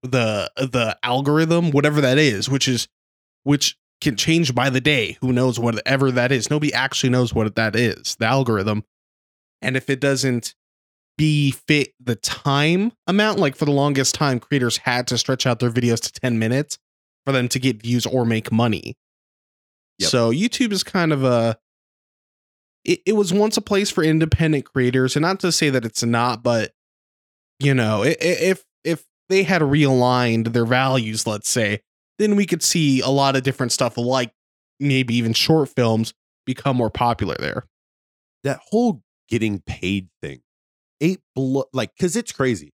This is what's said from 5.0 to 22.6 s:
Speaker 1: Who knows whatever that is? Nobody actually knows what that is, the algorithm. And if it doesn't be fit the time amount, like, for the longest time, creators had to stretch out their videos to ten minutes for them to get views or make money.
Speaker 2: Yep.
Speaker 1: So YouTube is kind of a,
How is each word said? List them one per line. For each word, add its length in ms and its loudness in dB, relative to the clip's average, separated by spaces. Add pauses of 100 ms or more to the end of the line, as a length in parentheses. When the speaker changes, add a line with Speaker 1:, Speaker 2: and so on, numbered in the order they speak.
Speaker 1:
Who 120 0
knows 260 0
whatever 520 0
that 220 0
is? 180 -2
Nobody 220 -2
actually 380 -2
knows 220 2
what 220 -2
that 200 -2
is, 420 -2
the 100 -2
algorithm. 580 0 (760)
And 140 -2
if 120 -4
it 120 -2
doesn't 540 0 (600)
be 340 2
fit 480 0
the 160 -2
time 800 0 (140)
amount, 320 0
like, 180 0
for 80 -2
the 60 2
longest 440 0
time, 240 2
creators 380 -2
had 300 -2
to 100 -4
stretch 300 -2
out 140 0
their 100 0
videos 300 0
to 120 -8
ten 260 -4
minutes 400 -2 (460)
for 80 -2
them 160 0
to 100 -2
get 240 -2
views 220 -2
or 220 0
make 260 -2
money. 440 -2 (1000)
Speaker 2:
Yep. 120 -2
Speaker 1:
So 200 2
YouTube 420 0
is 120 -4
kind 280 0
of 120 0
a, 340 2 (1300)